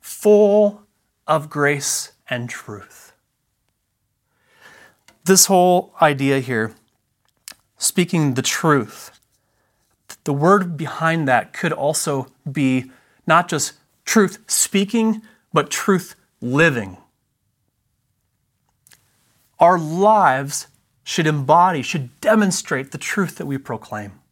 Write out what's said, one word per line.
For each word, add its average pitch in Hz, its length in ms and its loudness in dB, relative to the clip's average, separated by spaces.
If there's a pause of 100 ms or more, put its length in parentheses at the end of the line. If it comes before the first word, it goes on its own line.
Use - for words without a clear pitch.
Full 208 840 2 (400)
of 151 220 0
grace 143 640 -2 (140)
and 123 220 -8
truth. - 640 -18 (2000)
This 185 200 4
whole 180 560 2
idea 139 380 2
here, 117 340 -4 (1040)
speaking 165 560 0
the 123 80 -2
truth, - 720 -2 (1120)
the 147 100 -2
word 175 420 2
behind 160 520 -4
that 123 260 0
could 165 200 -4
also 143 580 -4 (180)
be 131 400 -2 (380)
not 170 200 4
just 151 260 -4 (320)
truth 190 420 2
speaking, 220 760 -2 (320)
but 143 160 0
truth - 460 -2 (260)
living. 123 560 0 (2500)
Our 175 180 6
lives 160 920 0 (360)
should 160 240 -2
embody, 151 560 2
should 135 380 -8
demonstrate 190 680 -2
the - 60 -12
truth - 380 -6
that 165 100 -12
we 139 120 -6
proclaim. 104 560 -12 (180)